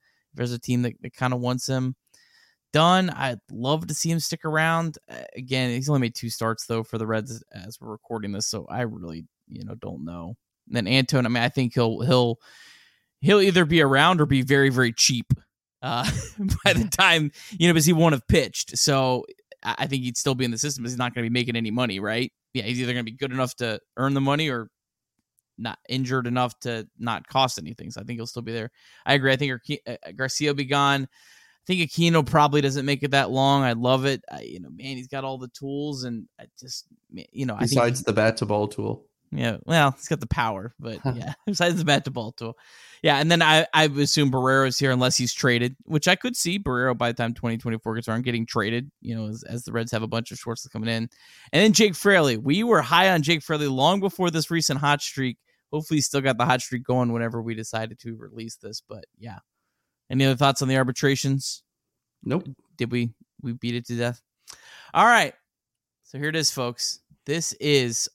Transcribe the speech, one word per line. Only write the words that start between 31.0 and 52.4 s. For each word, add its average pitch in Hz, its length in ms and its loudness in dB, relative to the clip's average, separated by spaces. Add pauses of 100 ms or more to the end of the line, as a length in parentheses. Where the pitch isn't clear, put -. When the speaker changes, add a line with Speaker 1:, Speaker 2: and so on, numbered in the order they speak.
Speaker 1:
I - 680 -10
think 170 160 -2
Aquino 165 340 4
probably 147 360 4
doesn't 135 240 0
make 139 180 -2
it 139 80 -2
that 135 180 2
long. 135 340 4
I 123 100 2
love 127 320 2
it. 139 260 -2
I, 71 80 -12
you 60 220 -14
know, 73 80 -18
man, 135 260 -14
he's 127 140 -14
got 135 160 -8
all 131 120 -8
the 127 120 -14
tools, 139 560 -8
and 117 240 -8 (100)
I - 60 -20 (120)
just, - 280 -14 (260)
ma-, - 120 -14 (100)
you 135 120 -6
know, 117 100 -4
I 104 40 -6
think 117 120 0
Speaker 2:
Besides 127 320 2
the 110 100 2
bat 110 240 2
to 120 80 -2
ball 104 240 0
tool. 107 340 -6 (300)
Speaker 1:
Yeah, 120 320 -2
well, 147 320 2
he's - 100 -16
got 156 140 -4
the 117 60 -10
power, 113 520 -4
but 113 220 -10
Speaker 2:
<laughs> 131 120 -2
Speaker 1:
yeah, 120 260 -8
<laughs> - 60 -20
besides 190 300 0
the 170 80 -2
bat 143 220 2
to 139 60 -8
ball 117 200 -8
tool. 113 260 -12 (460)
Yeah, 147 140 4
and 151 120 2
then 170 120 4
I, 156 320 6
I 156 140 6
assume 143 440 2
Barrero's 131 480 2
here 135 120 2
unless 127 260 2
he's 123 160 -2
traded, 123 500 2
which 151 240 -2
I 180 80 6
could 247 220 -4
see 180 200 -2
Barrero 127 400 0
by 120 140 0
the 117 60 -6
time 117 160 -2
twenty 117 240 -4
twenty-four 113 380 -6
gets 113 120 -8
around 113 160 -2
getting 117 220 -4
traded, 117 440 -2 (120)
you 117 120 -8
know, 110 140 -6
as, 113 160 -12
as 120 220 -10
the 113 80 -10
Reds 113 180 -6
have 110 120 -4
a 110 40 -6
bunch 117 240 -6
of 123 80 -14
shorts - 300 -10
coming 110 180 -8
in. 113 220 -4 (420)
And 160 100 4
then 214 120 6
Jake 180 220 4
Fraley. 160 420 4
We 143 260 0